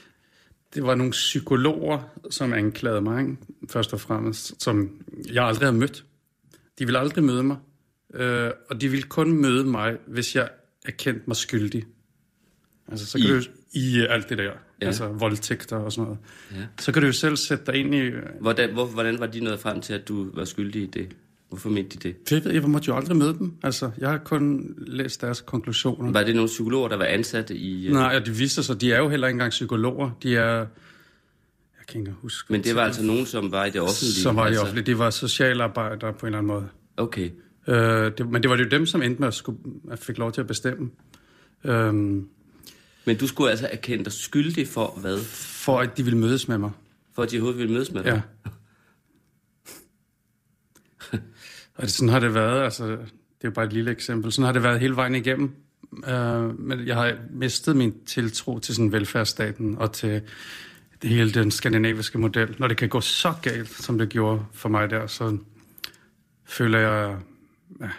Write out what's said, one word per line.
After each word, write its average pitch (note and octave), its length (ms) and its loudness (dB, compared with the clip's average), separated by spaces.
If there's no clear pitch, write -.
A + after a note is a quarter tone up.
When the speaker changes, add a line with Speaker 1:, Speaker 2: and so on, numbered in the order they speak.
Speaker 1:
Det D3 100 -4
var B2+ 120 4
nogle B2+ 160 2
psykologer, D3+ 880 2
som B2+ 240 -2
anklagede G#2+ 480 0
mig, A2+ 200 0
ikke? C3+ 160 -4
Først A2+ 240 -2
og G2+ 80 -4
fremmest, A2 640 -4
som G#2 280 2
jeg B2 120 4
aldrig A#2 220 2
har C3+ 60 6
mødt. B2 320 0
De C3+ 60 -2
ville B2 140 2
aldrig C#3+ 240 2
møde B2+ 200 4
mig, C#3 140 2
øh, A#2+ 380 0
og A2+ 120 -6
de C#3 80 2
ville C3+ 140 -2
kun D#3+ 280 2
møde C3 240 4
mig, A2+ 320 0
hvis A#2 280 -4
jeg B2 140 2
erkendte A#2+ 420 -4
mig A2+ 80 -2
skyldig. G#2+ 500 -2
Altså, G#2 180 -8
så C3+ 120 -4
kan A#2+ 100 6
Speaker 2:
I? - 20 6
Speaker 1:
du, B2+ 120 4
i, B2+ 260 2
øh, A#2 100 6
alt A#2 200 0
det A#2 80 -4
der. G2 140 -2
Speaker 2:
Ja. - 40 0
Speaker 1:
Altså, A2 220 -2
voldtægter G#2+ 680 -2
og G#2+ 140 -4
sådan A2+ 120 -2
noget. G#2+ 160 -6
Speaker 2:
Ja. - 20 -10
Speaker 1:
Så - 120 -2
kan D#3 100 4
du C#3+ 40 6
jo C3 80 4
selv D3+ 240 0
sætte - 280 -2
dig C3 100 -2
ind C#3 200 2
i, - 40 4
øh, A#2+ 240 -2
Speaker 2:
Hvordan, A2+ 320 2
hvor, A#2+ 120 0
hvordan A2+ 340 -2
var A#2 60 -4
de A2+ 140 -6
nået A2 200 -4
frem G#2+ 220 -4
til, - 120 -8
at G2+ 140 -8
du G2 260 -4
var F2+ 120 -4
skyldig G2+ 380 -6
i - 20 -6
det? F2+ 220 -8
Hvorfor G2+ 200 -8
mente G2+ 280 -2
de - 120 -8
det? - 200 -8
Speaker 1:
Det D#3 160 2
ved - 60 -2
jeg, E3 100 2
jeg C#3+ 80 2
måtte D3 180 2
jo B2 80 2
aldrig D3+ 220 2
møde D#3 220 4
dem. F3+ 140 -4
Altså, C3 340 -4
jeg C3+ 120 -2
har D3+ 80 0
kun D3 600 -2
læst C3 440 -8
deres A#2+ 200 -4
konklusioner. B2 720 -2
Speaker 2:
Var G#2+ 120 4
det A2+ 120 2
nogle A2+ 120 4
psykologer, A#2 400 0
der A2 80 -2
var F#2+ 100 2
ansat A2 440 0
i, F#2 380 -6
øh F#2 60 4
Speaker 1:
Nej, C3 220 4
og B2 100 0
det A2+ 140 -2
viste C#3 240 2
sig, A2+ 180 -2
de B2 120 4
er A#2 40 6
jo D3 120 4
heller C3+ 180 0
ikke B2+ 80 0
engang A#2+ 140 0
psykologer. B2 640 0
De B2 120 2
er... A#2 220 4
Jeg A2+ 100 -4
kan A2 140 -10
ikke G2 100 -6
huske - 420 -8
Speaker 2:
Men G2+ 100 2
det A#2 120 2
var A#2+ 60 4
Speaker 1:
det. A2+ 60 4
Speaker 2:
altså G#2+ 160 -2
nogen, A#2 220 2
som G#2 260 -4
var G2 140 0
i G2+ 60 0
det F#2+ 100 -2
offentlige, G2 300 0
Speaker 1:
Som A#2+ 140 4
var A2 100 4
i - 20 4
Speaker 2:
altså. A2 140 4
Speaker 1:
offentlige. G#2 240 -2
De A#2+ 140 2
var A#2 100 4
socialarbejdere A2+ 1040 0
på - 120 -10
en - 20 -4
eller G#2+ 100 -2
anden G#2 160 0
måde. G2+ 140 -4
Speaker 2:
Okay. G#2 320 -2
Speaker 1:
Øh, A2+ 500 4
det, A#2+ 120 -2
men A#2 140 0
det C3 60 6
var B2+ 80 4
jo B2 140 4
dem, D3 140 4
som D#3+ 160 2
endte B2 180 0
med C#3+ 80 2
at A2 60 0
skulle, - 260 -8
at A#2 80 -10
fik - 180 -8
lov A#2 140 -2
til C3 100 -4
at A#2+ 60 -4
bestemme. B2+ 420 -4
Øhm. G#2 640 2
Speaker 2:
Men A2+ 120 4
du C3+ 100 0
skulle C3+ 220 2
altså B2 220 0
erkende A#2+ 320 -4
dig G#2 100 -8
skyldig D#3 540 0
for - 340 -4
hvad? G2 160 -2
Speaker 1:
For C3 160 4
at B2 180 -2
de C#3 60 2
ville A#2 160 4
mødes B2 280 2
med A#2+ 100 0
mig. G#2 140 -2
Speaker 2:
For A#2+ 80 -2
at A2+ 80 -2
de A#2+ 60 -4
overhovedet A#2+ 220 0
ville A2+ 140 0
mødes C3 180 0
med A2+ 120 -4
dig? - 60 2
Speaker 1:
Ja. - 40 -10
Og - 80 -12
det, G#2 80 0
sådan - 180 4
har B2+ 100 8
det A#2 140 4
været, A2+ 300 2
altså, A#2 240 -4
det A2 100 -4
er - 20 -2
jo A2+ 60 -2
bare A2+ 140 0
et G#2 80 -4
lille A2+ 180 0
eksempel. A2+ 400 -4
Sådan C3 140 4
har B2+ 60 4
det B2 120 2
været A#2+ 160 4
hele C3 160 2
vejen B2+ 200 0
igennem. C3 360 0
Øh, A#2 520 0
men B2 280 -4
jeg A#2+ 80 0
har A#2+ 220 2
mistet B2+ 440 0
min A#2+ 300 2
tiltro A#2 540 -4
til A2+ 160 -6
sådan A2 160 4
velfærdsstaten G#2+ 840 -2
og A2 160 -2
til G#2+ 280 -2
det A2 80 0
hele A2+ 220 6
den G#2+ 200 4
skandinaviske A2 680 0
model, A2+ 420 2
når C3 80 2
det A#2 100 0
kan A2+ 120 0
gå - 120 0
så - 400 0
galt, A#2 280 -4
som - 280 -4
det A2 120 2
gjorde A2 440 0
for - 160 -6
mig G#2 200 2
der, A2 180 -4
så A2 300 -2
føler A2 340 4
jeg, G#2+ 380 2
ja, G#2 180 -8